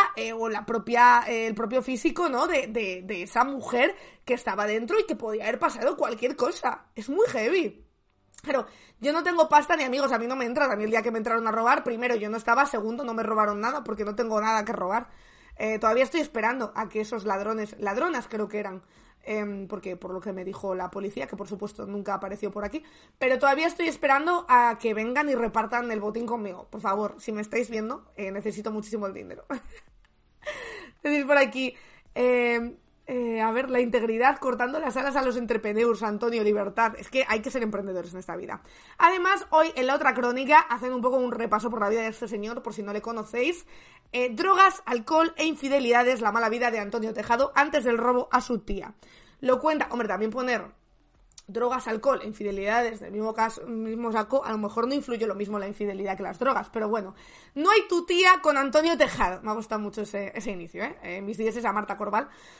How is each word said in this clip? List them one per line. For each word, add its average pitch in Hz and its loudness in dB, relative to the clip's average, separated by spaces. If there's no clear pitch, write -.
eh, 226 -4
o 226 -4
la 214 -4
propia, 233 6
eh, 226 -2
el 214 -4
propio 226 0
físico, 330 0
¿no? 269 2
de, 330 0
de, 196 -4
de 185 -8
esa - 2
mujer 269 0
que 247 0
estaba 208 -2
dentro 226 0
y - 0
que 269 -4
podía 214 -6
haber 220 -2
pasado 240 0
cualquier 233 -2
cosa. - -2
Es 220 -10
muy 359 4
heavy. 262 0
Pero 269 0
yo 277 0
no 330 0
tengo 339 4
pasta 339 6
ni 311 -2
amigos, 262 0
a 233 2
mí 233 -4
no 254 -4
me 254 -4
entran. 254 0
A 214 0
mí 214 -4
el 214 -4
día 226 2
que 240 -2
me 226 -2
entraron 226 -2
a 226 2
robar, 233 4
primero, 240 -2
yo 208 -4
no 226 -6
estaba, 233 4
segundo, 233 -4
no 233 -6
me 226 -2
robaron 214 0
nada 247 -4
porque 214 -6
no 208 -6
tengo 220 0
nada 220 2
que 220 -4
robar. 202 -2
Eh, 220 -2
todavía 226 4
estoy 285 0
esperando 240 -2
a 214 -4
que 214 -4
esos 214 -6
ladrones, 208 -4
ladronas 262 -2
creo 214 -4
que 208 -6
eran, 196 -8
em, 202 -6
porque 190 -8
por 185 -10
lo 180 -8
que 202 -6
me 185 -10
dijo 190 -6
la 180 -6
policía, 202 -8
que - -10
por 185 -10
supuesto 202 -10
nunca 202 -6
apareció 196 -6
por 208 -8
aquí, 294 -8
pero 262 2
todavía 277 4
estoy 330 0
esperando 311 2
a 240 6
que 220 -2
vengan 247 0
y 277 2
repartan 233 0
el 208 -2
botín 214 -4
conmigo. 214 -6
Por 214 -12
favor, 208 -2
si - -8
me 214 -4
estáis 220 -2
viendo, 226 -8
eh, 202 -6
necesito 208 -6
muchísimo 214 -4
el 196 -8
dinero. 196 -14
<laughs> - -14
Tenéis 294 0
por 285 6
aquí, 254 2
em, 240 2
eh, 233 -2
a 220 2
ver, 254 -2
"la 247 4
integridad 233 2
cortando 247 -2
las 277 -4
alas 269 -2
a 277 4
los 247 0
entrepreneurs", 220 0
Antonio, 220 -2
libertad. 208 2
Es - -16
que 262 2
hay 220 0
que 240 -6
ser 254 -2
emprendedores 196 -4
en 180 -12
esta 175 -10
vida. - -10
Además, 370 4
hoy 320 6
en 254 0
la 277 4
otra 285 4
crónica 254 6
hacen 254 0
un 247 -2
poco 254 2
un 247 0
repaso 214 0
por 220 -4
la 202 2
vida 226 2
de 220 -2
este 220 -8
señor, 220 -6
por 226 -8
si 214 -10
no 202 -8
le 208 -6
conocéis. 240 -4
Eh, 247 0
drogas, 381 4
alcohol 311 2
e 302 0
infidelidades, 262 4
la 214 0
mala 226 2
vida 240 0
de 226 -2
Antonio 214 -4
Tejado 233 0
antes 285 4
del 233 2
robo 247 2
a 254 4
su 240 -2
tía. 208 -8
Lo 254 2
cuenta, 311 0
hombre, 233 -2
también 208 -2
poner 240 -2
drogas, 240 -2
alcohol, 220 0
infidelidades 214 -2
del - -14
mismo 214 -4
caso, 226 -2
mismo 226 -6
saco, 220 0
a - -4
lo 220 -2
mejor 214 -2
no 262 0
influye 240 -2
lo 196 -4
mismo 202 -4
la 196 -6
infidelidad 196 -4
que 196 -10
las 185 -8
drogas, 247 0
pero 214 -2
bueno. 208 -4
"No 330 4
hay 415 4
tu 349 0
tía 370 6
con 302 4
Antonio 302 4
Tejado". 185 2
Me 220 -6
ha 214 -2
gustado 220 -6
mucho 208 -6
ese, 202 -6
ese 214 -6
inicio, 175 -10
¿eh? 294 -8
Eh, 180 -10
mis 202 -6
dieces 220 -2
a 214 0
Marta 202 -4
Corval. 208 -2